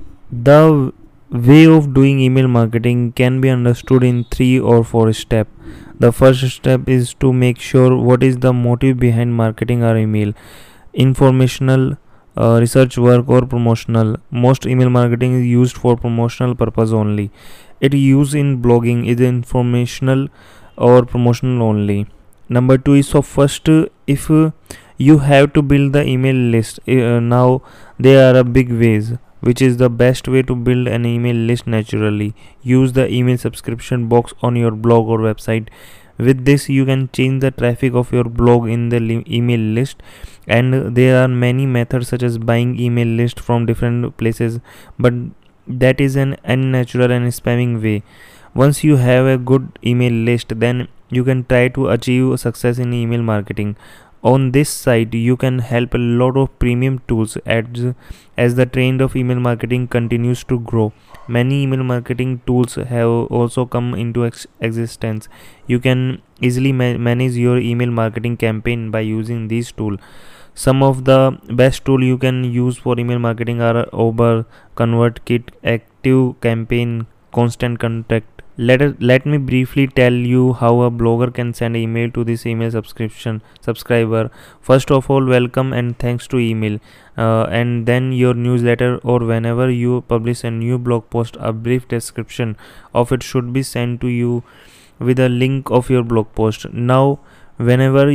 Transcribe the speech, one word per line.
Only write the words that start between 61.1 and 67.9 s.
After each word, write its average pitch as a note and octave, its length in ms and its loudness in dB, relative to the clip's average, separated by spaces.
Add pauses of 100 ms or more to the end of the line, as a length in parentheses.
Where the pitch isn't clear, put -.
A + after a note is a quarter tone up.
Many B2+ 380 -2
email C3 200 -2
marketing B2 640 -6
tools B2 300 0
have A#2+ 320 -4
also A#2 580 -2
come A#2+ 280 -4
into A#2 320 -4
ex-, - 200 -10 (140)
existence. A2+ 720 -6 (380)
You B2 120 0
can B2+ 420 -2 (200)
easily B2+ 320 -2
ma-, B2 240 -2
manage A#2+ 400 -2
your B2 220 0
email A#2+ 320 -2